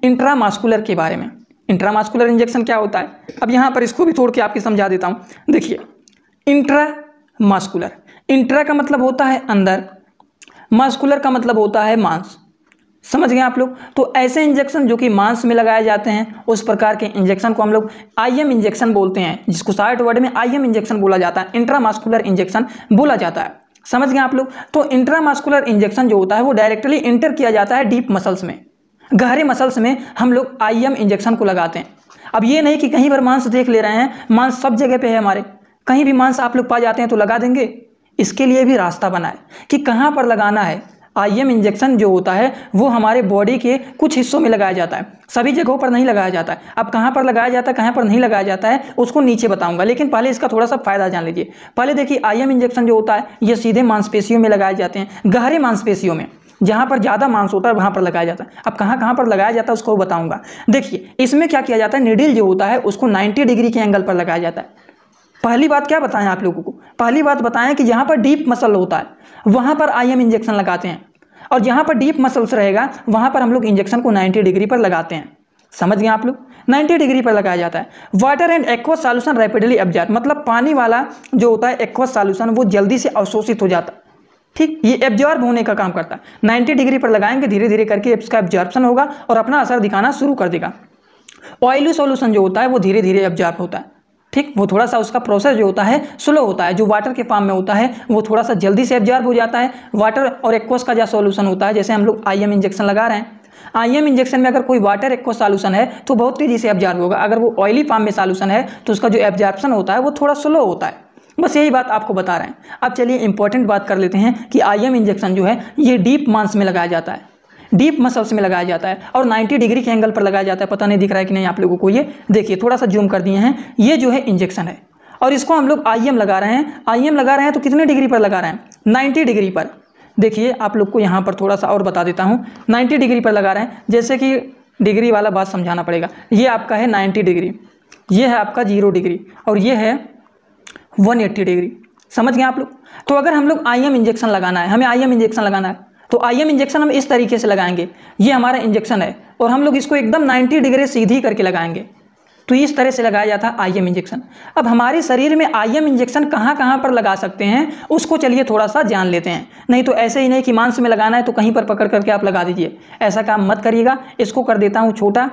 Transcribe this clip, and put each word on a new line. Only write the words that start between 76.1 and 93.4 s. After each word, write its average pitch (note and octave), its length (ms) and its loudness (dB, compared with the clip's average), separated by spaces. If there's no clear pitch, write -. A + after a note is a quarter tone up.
लोग, C4 120 -2
नाइंटी D4+ 280 2
डिग्री C4 240 2
पर A3+ 120 2
लगाया F#3+ 240 0
जाता E3+ 220 -4
है। - 100 -12
Water C#4+ 320 2
and E4 200 0
aqueous A#3+ 320 -2
solution A#3+ 380 0
rapidly A3+ 440 2
absorb, F3 280 -2
मतलब C#4 380 -2
पानी B3 260 0
वाला B3 320 0
जो A#3 140 4
होता A3+ 180 2
है B3 100 -2
aqueous B3 400 -2
solution, G3+ 320 0
वो A#3 140 2
जल्दी G3+ 340 2
से B3 120 -2
अवशोषित G#3 520 -2
हो F#3+ 60 2
जाता F3 260 -2
है। - 100 -20
ठीक, D#4 300 -2
ये B3 180 2
absorb C4+ 400 0
होने A#3 200 0
का G#3+ 100 -2
काम F#3+ 180 -2
करता E3+ 240 -8
है। - 60 -20
ninety A#3 300 2
degree C4 240 2
पर B3+ 120 0
लगाएंगे, A3+ 380 0
धीरे A#3 220 0
धीरे G#3+ 160 2
करके G#3 280 0
इसका A#3+ 260 -2
absorption F#3 460 0
होगा B3 180 2
और A3+ 80 2
अपना B3 220 0
असर B3 200 0
दिखाना G3+ 340 0
शुरू C#4+ 220 -2
कर F#3 140 -2
देगा। E3 220 -6
oily C#4+ 300 2
solution C4+ 400 0
जो G3+ 80 4
होता F#3+ 200 0
है B3+ 60 2
वो B3+ 120 -2
धीरे F#3+ 220 2
धीरे F#3+ 240 2
absorb E3+ 340 -2